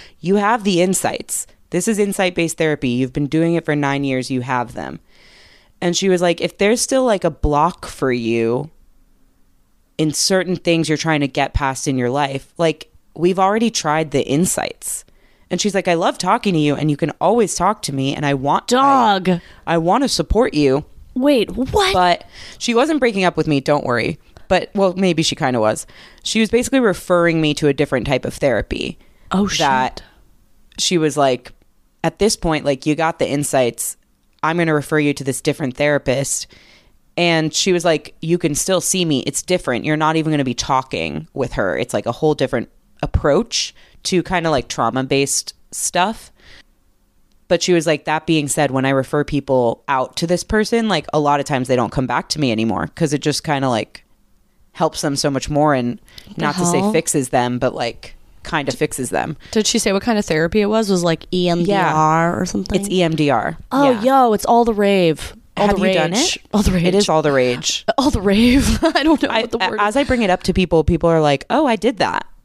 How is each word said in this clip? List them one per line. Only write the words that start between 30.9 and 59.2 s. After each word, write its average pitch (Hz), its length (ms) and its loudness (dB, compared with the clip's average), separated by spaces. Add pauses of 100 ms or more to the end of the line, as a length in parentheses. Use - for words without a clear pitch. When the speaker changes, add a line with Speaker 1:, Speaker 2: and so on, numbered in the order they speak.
Speaker 1:
was 156 180 0
like, 135 380 0 (500)
"At 165 160 -4
this 208 160 2
point, 160 300 -4
like, 139 200 -2
you 151 100 2
got 160 240 -2
the - 100 0
insights. 135 640 -2 (480)
I'm 160 140 0
gonna 165 160 2
refer 151 260 0
you 147 140 2
to 143 100 -8
this 131 160 -4
different 139 380 -4
therapist." 139 680 -2 (680)
And 165 380 2
she - 180 0
was 175 140 0
like, 156 360 0
"You 165 160 0
can 160 160 0
still 175 280 0
see 180 240 0
me. 147 160 2
It's - 200 -6
different. 147 440 -2
You're 151 100 0
not 156 220 0
even 156 160 0
gonna 147 100 0
be 127 100 -2
talking 120 800 -4
with 127 200 -4
her. 92 240 -2
It's, - 160 -4
like, 107 120 -4
a 117 60 -2
whole 151 240 0
different 127 320 -2 (340)
approach - 720 0 (300)
to 185 180 0
kinda, 170 300 -2
like, 131 160 -2
trauma-based 131 840 -2 (180)
stuff." - 580 -4 (1160)
But 170 140 0
she 185 120 0
was 165 120 2
like, 151 200 0
"That 156 200 -4
being 156 220 0
said, 139 240 0
when 131 140 0
I 135 40 2
refer 139 340 0
people 131 640 0
out 131 300 -2
to 170 100 -2
this 175 160 0
person, 214 460 0
like, 165 240 0
a 151 60 2
lot 143 200 2
of 139 60 -4
times 127 220 -2
they 131 80 2
don't 120 160 0
come 131 160 -2
back 127 220 -4
to 151 100 -6
me 135 120 0
anymore 107 440 -2
'cause 151 180 0
it 139 80 -2
just 147 220 -2
kinda, 139 260 0
like, - 340 -4 (720)
helps - 280 -2
them 143 140 -2
so 147 140 -2
much 135 200 -4
more 151 240 2
and 123 260 -2 (360)
Speaker 2:
The - 60 -6
Speaker 1:
not 147 160 -2
to 180 80 0
say 175 140 2
Speaker 2:
hell? 202 120 0
Speaker 1:
fixes 151 380 -2
them, 123 300 0
but, 123 160 -2
like, - 400 -8 (280)
kinda 143 280 -2
fixes 139 400 -4
them." 80 260 -4 (140)